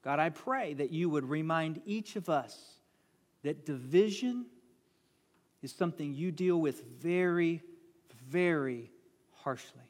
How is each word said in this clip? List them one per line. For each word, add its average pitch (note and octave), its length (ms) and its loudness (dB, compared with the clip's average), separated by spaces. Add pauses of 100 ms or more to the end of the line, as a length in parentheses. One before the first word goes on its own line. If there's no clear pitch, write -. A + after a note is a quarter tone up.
God, C#3+ 160 0
I E3 100 4
pray G#3 460 -4
that C#3 160 -2
you E3+ 180 0
would C#3+ 180 0
remind D#3+ 580 0
each G#3+ 300 -6
of F3+ 140 -4
us C3+ 460 -2 (680)
that C#3+ 240 -6
division G3 800 2 (1160)
is C3 80 -12
something D#3 420 -2
you E3+ 180 -2
deal F3 300 2
with C#3 220 0 (180)
very, E3+ 640 2 (640)
very C3+ 640 0 (520)
harshly. B2 460 -8